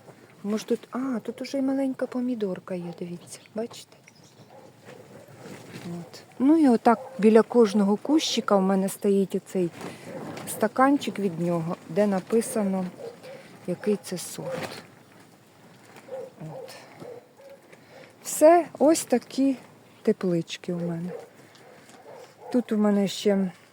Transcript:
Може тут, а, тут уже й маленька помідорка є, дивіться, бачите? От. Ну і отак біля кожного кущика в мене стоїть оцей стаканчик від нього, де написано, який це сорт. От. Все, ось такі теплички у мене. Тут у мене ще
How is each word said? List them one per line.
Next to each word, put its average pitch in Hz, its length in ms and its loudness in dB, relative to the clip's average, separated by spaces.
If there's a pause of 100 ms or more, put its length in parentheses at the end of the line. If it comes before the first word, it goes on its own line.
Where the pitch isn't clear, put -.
(440)
Може 208 220 -4
тут, - 260 -4
а, 254 320 -4
тут 233 180 -10
уже 262 160 -6
й 277 40 -2
маленька 269 460 -2
помідорка 214 680 -6
є, 175 240 -8
дивіться, 175 400 -12 (160)
бачите? - 420 -12 (1900)
От. 170 360 -14 (180)
Ну 285 180 6
і 302 120 6
отак 226 300 4 (200)
біля 220 220 8
кожного 208 560 4
кущика 262 580 0
в 196 60 4
мене 190 280 2
стоїть 196 460 0
оцей 180 340 -4 (800)
стаканчик 262 680 0
від 175 220 -2
нього, 170 340 -2 (140)
де 196 180 2
написано, 196 760 -2 (840)
який 190 360 -2
це 180 140 -10
сорт. - 680 -10 (1600)
От. - 340 -14 (1500)
Все, 330 440 6 (120)
ось 311 260 4
такі 262 500 0 (480)
теплички 180 680 -2
у 175 60 -6
мене. 170 320 -6 (1400)
Тут 247 200 0
у 220 60 0
мене 208 300 2
ще 196 440 0 (220)